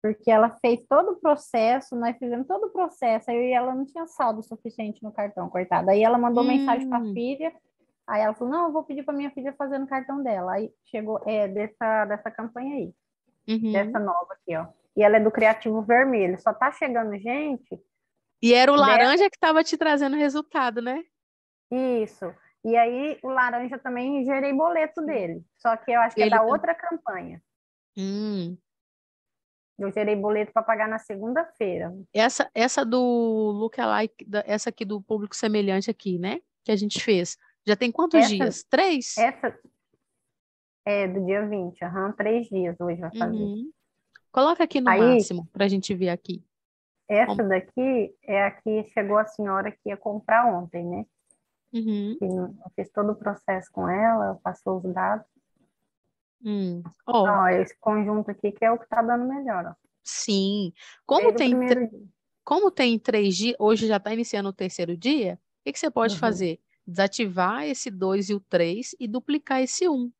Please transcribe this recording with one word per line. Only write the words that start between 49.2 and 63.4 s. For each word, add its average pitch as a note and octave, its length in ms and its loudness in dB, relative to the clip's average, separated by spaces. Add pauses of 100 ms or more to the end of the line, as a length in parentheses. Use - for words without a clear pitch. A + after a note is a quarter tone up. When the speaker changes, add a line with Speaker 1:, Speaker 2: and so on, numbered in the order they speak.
Speaker 1:
senhora G3+ 460 -4
que - 180 -12
ia G3+ 80 -8
comprar A3 560 2
ontem, F3 320 -8
né? F#3+ 200 -8 (680)
Speaker 2:
Uhum. A3 460 -4
Speaker 1:
Que G3 60 -4
eu F#3 500 -6
fiz - 160 -8
todo G#3 200 -2
o G#3 40 -4
processo G3 560 -6
com F3+ 180 -6
ela, G3+ 540 0
passou F#3 360 -4
os F3+ 140 -6
dados. F#3+ 320 -2 (1160)
Speaker 2:
Hum, F#3+ 400 -6 (240)
ó. A#3 180 4
Speaker 1:
Ó, G3 240 4
esse F#3 300 0
conjunto G#3 520 -2
aqui G#3 200 -4
que A3+ 140 -4
é A3+ 60 4
o A#3 80 0
que - 80 -18
tá A#3 140 0
dando A#3+ 240 0
melhor, B3+ 400 -6
ó. E3+ 100 -14 (280)
Speaker 2:
Sim. G3 680 -2 (320)
Como G4 260 6
Speaker 1:
Desde A#3 80 -2
o - 20 2
Speaker 2:
tem C4 80 4
Speaker 1:
primeiro B3 260 2
Speaker 2:
tre-, A#3+ 140 -2
Speaker 1:
dia. - 180 -20 (360)
Speaker 2:
como F#4 280 2
tem A#3 280 2
três G#3 380 2
dias, A#3 220 -2